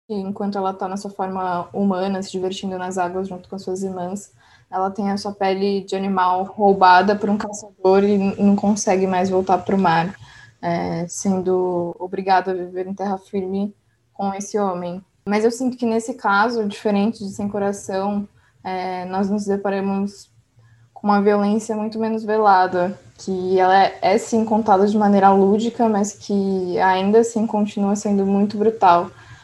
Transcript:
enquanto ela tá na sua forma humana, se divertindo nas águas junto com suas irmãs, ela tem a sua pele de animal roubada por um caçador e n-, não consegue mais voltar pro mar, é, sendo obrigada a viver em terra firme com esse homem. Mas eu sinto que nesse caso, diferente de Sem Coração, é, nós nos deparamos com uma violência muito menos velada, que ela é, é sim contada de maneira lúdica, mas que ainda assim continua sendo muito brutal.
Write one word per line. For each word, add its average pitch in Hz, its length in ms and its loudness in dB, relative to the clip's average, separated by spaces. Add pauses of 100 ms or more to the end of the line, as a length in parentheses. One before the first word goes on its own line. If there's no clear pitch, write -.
enquanto 202 480 -6
ela 190 160 -2
tá 190 160 -8
na 190 100 -8
sua 202 120 -10
forma 185 640 -6
humana, 196 480 -2
se 190 100 -10
divertindo 185 460 -6
nas 185 220 -6
águas 185 280 -4
junto 180 220 -14
com 190 80 -12
suas 190 240 -8
irmãs, 185 500 -8 (380)
ela 185 220 -2
tem 196 180 -4
a 196 80 -2
sua 202 140 -6
pele 196 500 -2
de 190 140 -8
animal 185 480 0
roubada 190 720 6
por 214 120 -4
um 208 100 0
caçador 202 680 2
e 202 140 4
n-, 196 200 0
não 202 180 6
consegue 202 520 2
mais 190 240 0
voltar 185 260 2
pro 196 220 0
mar, 170 360 2 (460)
é, 175 460 -4
sendo 180 920 -2
obrigada 185 540 -2
a - 40 -2
viver 180 300 -8
em 190 80 -10
terra 196 240 -4
firme 196 560 -6 (400)
com 196 180 -4
esse 202 280 -6
homem. 180 440 -6 (220)
Mas 208 180 0
eu 233 60 4
sinto 247 260 -4
que 240 120 -4
nesse 226 260 -2
caso, 220 540 0
diferente 202 560 -2
de 196 80 -10
Sem 202 180 -6
Coração, 202 800 -4 (360)
é, 185 420 -6
nós 190 240 -2
nos 208 160 -2
deparamos 196 840 -4 (640)
com - 140 -6
uma 202 140 4
violência 208 540 0
muito 220 220 -6
menos 220 260 -4
velada, 185 760 2 (180)
que 185 400 -2
ela 185 280 6
é, - 160 -4
é 190 160 2
sim 226 260 0
contada 214 420 4
de 208 120 0
maneira 202 340 6
lúdica, 214 560 2
mas 208 260 0
que 190 680 -2
ainda 190 400 4
assim 226 280 0
continua 208 480 0
sendo 202 300 0
muito 202 320 0
brutal. 202 520 4 (340)